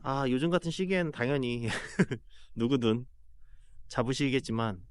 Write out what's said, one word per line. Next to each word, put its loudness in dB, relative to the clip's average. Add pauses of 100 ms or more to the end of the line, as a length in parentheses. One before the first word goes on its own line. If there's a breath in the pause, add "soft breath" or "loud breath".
아, 0
요즘 2
같은 2
시기엔 0
당연히 0
<laughs> 0 (320 soft breath)
누구든 4 (840)
잡으시겠지만 0